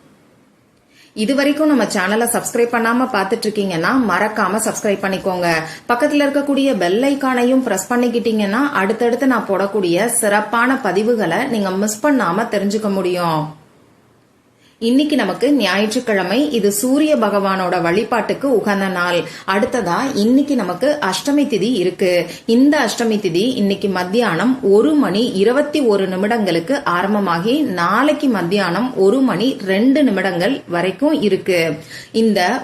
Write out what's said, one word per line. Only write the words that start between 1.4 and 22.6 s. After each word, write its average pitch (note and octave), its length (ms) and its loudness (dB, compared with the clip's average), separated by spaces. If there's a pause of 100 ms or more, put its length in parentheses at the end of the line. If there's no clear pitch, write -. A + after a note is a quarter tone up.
நம்ம B3 160 2
சேனலை G#3+ 440 0
சப்ஸ்கிரைப் A#3 460 -2
பண்ணாம A#3 380 0
பாத்துட்டு G3 340 -2
இருக்கீங்கன்னா, G3 480 -2 (140)
மறக்காம G3+ 580 0
சப்ஸ்கிரைப் G3+ 380 -2
பண்ணிக்கோங்க. F3+ 440 -2 (400)
பக்கத்துல C#4+ 380 2
இருக்கக்கூடிய C#4 500 0
பெல் F#3 260 0
ஐகானையும் C4 600 2
பிரஸ் G#3 300 -4
பண்ணிக்கிட்டீங்கன்னா, A3+ 680 0 (100)
அடுத்தடுத்து A#3 540 0
நான் A#3+ 220 0
போடக்கூடிய G3 580 0
சிறப்பான A#3 760 0
பதிவுகளை G#3 640 0
நீங்க G3+ 220 -2
மிஸ் G#3 360 -2
பண்ணாம A3+ 440 0
தெரிஞ்சுக்க G#3 420 -2
முடியும். F3 680 -2 (1160)
இன்னைக்கு C#4 380 2
நமக்கு G#3+ 360 0
ஞாயிற்றுக்கிழமை, G#3+ 1000 0
இது G3+ 200 2
சூரிய C#4+ 440 2
பகவானோட F#3+ 640 0
வழிபாட்டுக்கு G#3 760 0
உகந்த G3 300 0
நாள். F3 380 -2 (220)
அடுத்ததா G3 520 0 (160)
இன்னைக்கு C4 420 2
நமக்கு A#3 440 -2
அஷ்டமி C#4+ 460 0
திதி A3+ 260 0
இருக்கு. F3+ 540 0 (200)
இந்த C4+ 320 4